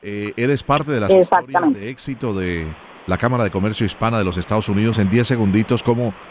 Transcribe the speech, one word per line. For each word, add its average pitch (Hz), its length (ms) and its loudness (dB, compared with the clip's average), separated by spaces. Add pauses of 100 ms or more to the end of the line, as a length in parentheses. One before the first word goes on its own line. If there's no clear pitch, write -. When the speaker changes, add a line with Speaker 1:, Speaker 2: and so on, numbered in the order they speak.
Speaker 1:
Eh, 208 360 -6
eres 127 260 0
parte 147 280 0
de 123 100 0
las 104 100 2
Speaker 2:
Exactamente. 180 400 4
Speaker 1:
historias 151 280 0
de 104 120 -8
éxito 123 420 -6
de 87 320 -2 (420)
la 90 100 0
Cámara 120 260 0
de 95 80 0
Comercio 104 340 0
Hispana 113 340 -2
de 104 40 0
los 90 140 -2
Estados 104 320 -2
Unidos. 107 300 0
En 98 100 2
diez 117 180 2
segunditos, 110 560 2
¿cómo, 117 300 0 (180)